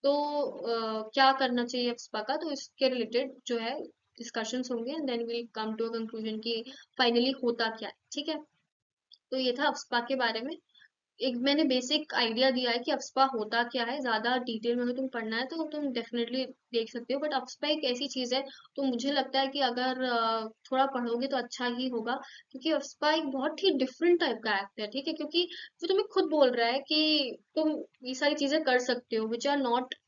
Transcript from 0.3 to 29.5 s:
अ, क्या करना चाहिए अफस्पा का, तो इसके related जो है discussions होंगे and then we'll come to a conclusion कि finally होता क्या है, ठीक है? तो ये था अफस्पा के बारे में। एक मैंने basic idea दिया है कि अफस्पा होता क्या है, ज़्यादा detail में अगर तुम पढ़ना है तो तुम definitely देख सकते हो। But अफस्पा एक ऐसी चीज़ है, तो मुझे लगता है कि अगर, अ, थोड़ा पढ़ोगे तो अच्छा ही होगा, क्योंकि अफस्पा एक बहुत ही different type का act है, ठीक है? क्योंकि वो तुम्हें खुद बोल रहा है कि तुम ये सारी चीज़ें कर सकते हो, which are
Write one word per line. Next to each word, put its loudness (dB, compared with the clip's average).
अ, -4
क्या 6
करना 2
चाहिए -2
अफस्पा -8
का, -2
तो -4
इसके -2
related -2
जो -2
है -4
discussions -6
होंगे -4
and -4
then -2
we'll -4
come -4
to -2
a -6
conclusion -6
कि -2
finally 4
होता 0
क्या -8
है, -14
ठीक -6
है? -2
तो -4
ये 0
था 0
अफस्पा 0
के -2
बारे 0
में। -6
एक 0
मैंने 4
basic 0
idea 4
दिया 0
है 2
कि -2
अफस्पा 2
होता 0
क्या -2
है, -4
ज़्यादा 2
detail -2
में 0
अगर 0
तुम -2
पढ़ना -4
है -2
तो -4
तुम -6
definitely -2
देख 0
सकते -4
हो। 0
But -2
अफस्पा -4
एक 2
ऐसी -2
चीज़ -2
है, 0
तो -2
मुझे 0
लगता 0
है 2
कि -2
अगर, 0
अ, 0
थोड़ा 0
पढ़ोगे -2
तो -2
अच्छा -4
ही -2
होगा, -2
क्योंकि -4
अफस्पा 0
एक 2
बहुत -4
ही 6
different 4
type 0
का 2
act -8
है, -4
ठीक -6
है? -2
क्योंकि 0
वो -6
तुम्हें 2
खुद 2
बोल 6
रहा 2
है 2
कि 2
तुम 0
ये -6
सारी 2
चीज़ें 2
कर 4
सकते -2
हो, 0
which -2
are 2